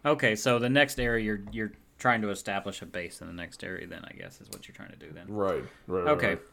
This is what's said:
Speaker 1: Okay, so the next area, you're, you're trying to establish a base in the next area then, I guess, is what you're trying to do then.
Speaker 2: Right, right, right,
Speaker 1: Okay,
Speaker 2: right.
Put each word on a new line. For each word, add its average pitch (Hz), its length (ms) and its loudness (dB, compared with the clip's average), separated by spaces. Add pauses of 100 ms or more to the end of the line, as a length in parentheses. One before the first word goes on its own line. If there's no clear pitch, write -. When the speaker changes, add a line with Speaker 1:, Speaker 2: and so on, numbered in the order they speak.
Speaker 1:
Okay, 139 300 4
so 120 240 4
the 123 100 2
next 139 300 4
area, 117 240 2
you're, 107 180 0 (100)
you're 110 200 -4 (260)
trying 117 240 4
to 104 80 0
establish 98 540 -4
a - 20 -12
base 87 360 -8
in 85 60 -12
the 87 60 -12
next 87 300 -12
area 90 240 -8
then, 85 180 -12
I - 80 -16
guess, 90 280 -14
is - 80 -20
what - 180 -12
you're - 80 -20
trying 98 160 -16
to - 60 -20
do 78 160 -16
then. 85 160 -16
Speaker 2:
Right, 95 340 2 (240)
right, 92 160 0
right, - 60 2
Speaker 1:
Okay, 117 200 4
Speaker 2:
right. 92 100 0 (140)